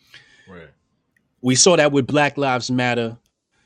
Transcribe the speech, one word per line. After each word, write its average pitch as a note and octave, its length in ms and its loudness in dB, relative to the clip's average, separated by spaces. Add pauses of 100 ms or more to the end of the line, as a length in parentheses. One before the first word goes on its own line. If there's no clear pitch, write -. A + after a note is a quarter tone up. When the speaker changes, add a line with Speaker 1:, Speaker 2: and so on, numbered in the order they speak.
(480)
Speaker 1:
Right. E2+ 220 -20 (720)
Speaker 2:
We B2+ 120 0
saw E3+ 220 4
that D3 160 2
with C3+ 140 0
Black C#3+ 320 -2
Lives B2+ 320 -4
Matter A#2+ 480 -4 (480)